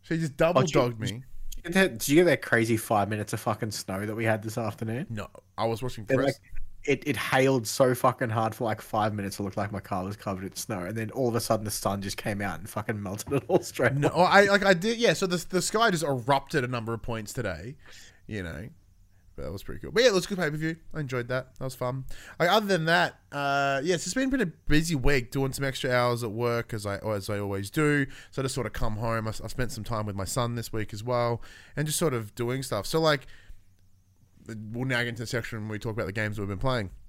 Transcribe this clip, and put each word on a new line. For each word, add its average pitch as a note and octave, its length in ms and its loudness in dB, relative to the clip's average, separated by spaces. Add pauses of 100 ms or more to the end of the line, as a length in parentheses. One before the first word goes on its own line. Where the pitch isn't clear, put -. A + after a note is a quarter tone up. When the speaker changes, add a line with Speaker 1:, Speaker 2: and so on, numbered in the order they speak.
Speaker 1:
She E3 160 -2
just E3 200 -4
double E3 220 4
Speaker 2:
Oh, - 20 6
did C#3+ 120 0
you, C#3+ 80 6
Speaker 1:
dogged A#2+ 200 0
me. G#2+ 60 -4
Speaker 2:
did G2 80 -4 (420)
you - 60 -8
get E3+ 100 -8
that, F#3+ 260 6
did - 80 -4
you C#3 80 4
get F3 100 10
that D3 160 6
crazy A2+ 360 4
five G#2 320 2
minutes G#2 240 -2
of G#2+ 80 -4
fucking G#2+ 300 -2
snow G2 340 -6
that G#2+ 100 -6
we A2+ 80 -4
had A2 180 2
this G#2+ 160 -6
afternoon? A2+ 520 -4
Speaker 1:
No, G#2+ 180 -8 (300)
I A2 80 0
was A2+ 180 -2
watching A2+ 260 -6
Speaker 2:
It, C3 60 6
Speaker 1:
press. B2+ 100 4
Speaker 2:
like, C#3 100 2 (500)
it, C#3 200 2
it C3+ 120 0
hailed C3+ 500 4
so B2+ 260 4
fucking B2 360 2
hard A2 260 0
for, - 80 -4
like, G#2+ 180 0
five G#2+ 320 2
minutes. G2+ 240 -6
It G2+ 60 -6
looked G2 140 -6
like G2+ 160 -2
my F#2+ 80 -6
car F#2 240 -4
was G2+ 100 -6
covered F#2+ 300 -6
in F2+ 100 -10
snow. G#2 240 -6
And F2+ 160 -6
then A2 160 -6
all B2 160 0
of A2+ 80 0
a A#2 60 2
sudden G#2+ 240 0
the G#2+ 60 -4
sun G2+ 300 -2
just G2 140 -6
came G2+ 260 -4
out F#2 180 -4
and F#2+ 100 -12
fucking G#2 340 -6
melted G2 300 -6
it C#3 160 0
all F#3 120 4
straight B2+ 340 0
Speaker 1:
No, C#3+ 120 2
Speaker 2:
off. F3 240 4
Speaker 1:
I, G3 140 8
like, G3 180 4
I G3 100 6
did, G#3+ 240 2
yeah, A3+ 140 4
so F3 160 0
the, F3 220 -2
the F#3 120 2
sky A3 300 4
just E3 140 0
erupted C3+ 580 2
a B2 40 -2
number A#2 260 -4
of A2+ 80 -6
points A2+ 320 -6
today, G#2+ 420 -6 (520)
you G2+ 160 -6
know. D#2+ 260 -10 (680)
But C#2+ 80 -10
that C#2 80 -8
was G2 100 -10
pretty - 200 -10
cool. C#2+ 100 -10
But G#3 100 2
yeah, B3+ 80 8
it G#3+ 40 4
was F3+ 120 2
a - 40 -14
good G3 100 -4
pay-per-view. D#3+ 380 -2 (180)
I D#3 40 -4
enjoyed B2+ 280 -4
that. B2+ 320 -6
That - 40 -8
was C3 120 -8
fun. C3 300 -4 (340)
Like, E3 100 4
other G#3+ 160 4
than F3+ 200 2
that, E3 340 4 (120)
uh, C#3 520 2
yeah, F3 100 2
it's E3 120 -2
just F3+ 100 -6
been C4+ 100 2
a C4+ 100 0
pretty F3 160 0 (160)
busy D#3 280 4
week C3+ 340 4
doing C3+ 240 -2
some C#3 100 -4
extra C3 280 -2
hours B2 320 4
at A2+ 80 -4
work A#2 420 -2
as G#2+ 140 -6
I, G2+ 100 -2
as G#2 320 -4
I G#2 80 -2
always G2+ 320 -4
do. D3 380 2 (240)
So - 100 -4
I - 40 -2
just C3 100 -4
sort A#2+ 100 -2
of A2+ 80 -6
come A2 220 2
home. A2+ 320 -2
I, - 20 -2 (140)
I - 40 -10
spent A#2+ 240 -8
some A2 120 -8
time G#2+ 240 -4
with G2+ 80 -6
my G2 100 -4
son A#2+ 300 -2
this A#2 180 -8
week A2 180 -4
as G#2 120 -10
well A#2+ 400 0 (320)
and D3 100 -2
just D3+ 140 -4
sort D3+ 160 2
of A2 180 -6
doing B2+ 300 -4
stuff. G#2+ 240 -4
So, D#3+ 120 2
like, D#3 280 4 (1400)
we'll A#2+ 140 -4
now B2+ 160 0
get A#2+ 80 -2
into A2+ 120 -8
the A#2 60 -6
section A2+ 320 -4
when G#2+ 100 -8
we G#2+ 80 -6
talk A2 160 -4
about A2 140 -2
the A#2+ 60 -6
games G#2+ 260 -2
we've G2+ 80 -4
been G2+ 100 -4
playing. A#2+ 320 0 (200)